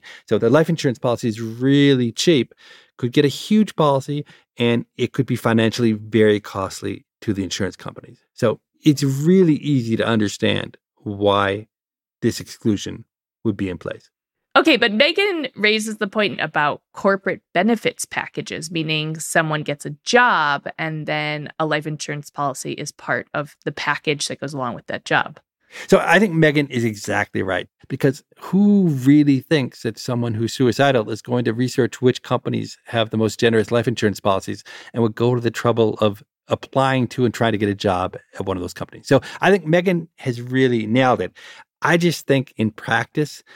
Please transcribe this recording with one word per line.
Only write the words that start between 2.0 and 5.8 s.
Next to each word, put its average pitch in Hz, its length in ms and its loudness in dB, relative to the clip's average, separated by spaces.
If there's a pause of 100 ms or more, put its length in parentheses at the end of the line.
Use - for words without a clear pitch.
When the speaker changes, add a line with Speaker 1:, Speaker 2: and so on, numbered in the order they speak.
Speaker 1:
cheap, 139 420 0 (440)
could 120 140 -4
get 147 140 2
a 143 40 2
huge 208 460 0
policy, 143 480 0 (340)
and 117 280 0 (120)
it 120 160 -2
could 131 120 0
be 123 100 -2
financially 113 580 2